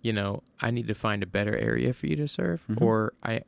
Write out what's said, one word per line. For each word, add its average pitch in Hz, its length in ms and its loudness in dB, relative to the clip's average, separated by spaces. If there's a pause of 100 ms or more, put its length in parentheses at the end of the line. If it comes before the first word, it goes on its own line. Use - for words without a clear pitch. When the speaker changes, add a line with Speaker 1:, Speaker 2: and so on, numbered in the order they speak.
Speaker 1:
you 113 120 0
know, 101 280 0 (200)
"I 120 100 2
need 120 160 -2
to 107 60 0
find 104 280 0
a 92 40 -2
better 104 300 0
area 110 360 2
for - 160 -4
you 156 80 0
to 147 120 0
serve," 170 420 -4
Speaker 2:
Mm-hmm. 110 140 0
Speaker 1:
or 110 300 2 (100)
I, 113 240 -2